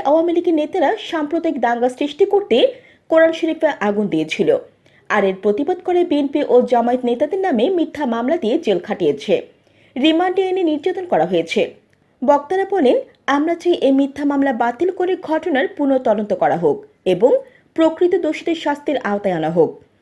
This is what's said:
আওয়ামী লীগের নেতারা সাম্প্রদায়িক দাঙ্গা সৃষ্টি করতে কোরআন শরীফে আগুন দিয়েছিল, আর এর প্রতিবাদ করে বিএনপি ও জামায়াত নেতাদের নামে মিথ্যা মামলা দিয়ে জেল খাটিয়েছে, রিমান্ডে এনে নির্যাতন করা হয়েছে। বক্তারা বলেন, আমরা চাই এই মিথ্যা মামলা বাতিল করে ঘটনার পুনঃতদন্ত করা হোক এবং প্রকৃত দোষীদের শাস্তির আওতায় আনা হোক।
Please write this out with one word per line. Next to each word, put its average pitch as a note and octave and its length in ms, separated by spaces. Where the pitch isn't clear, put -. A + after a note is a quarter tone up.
আওয়ামী E4 260
লীগের F4 260
নেতারা D4+ 300
সাম্প্রদায়িক D#4+ 500
দাঙ্গা A#3+ 280
সৃষ্টি D4 280
করতে G4 300
কোরআন D#4+ 220
শরীফে D#4+ 360
আগুন G#3 320
দিয়েছিল, D#3 360
আর G#3 140
এর F#3+ 180
প্রতিবাদ C4+ 440
করে F4+ 180
বিএনপি D4 360
ও A#3 40
জামায়াত B3 340
নেতাদের C#4+ 420
নামে B3 180
মিথ্যা D4+ 300
মামলা A#3+ 300
দিয়ে D#4 260
জেল F#3+ 240
খাটিয়েছে, F3 480
রিমান্ডে E4+ 500
এনে F#4 240
নির্যাতন F4 420
করা E3 140
হয়েছে। F3+ 360
বক্তারা C#4+ 520
বলেন, D4+ 220
আমরা D#4 280
চাই F4 120
এই C4+ 120
মিথ্যা C#4 260
মামলা C#4 280
বাতিল B3 360
করে F4+ 140
ঘটনার D#4+ 460
পুনঃতদন্ত B3+ 580
করা E3 160
হোক D3+ 180
এবং A3+ 180
প্রকৃত E4 380
দোষীদের D#4+ 400
শাস্তির D4 340
আওতায় G3+ 280
আনা D#3 180
হোক। D3+ 140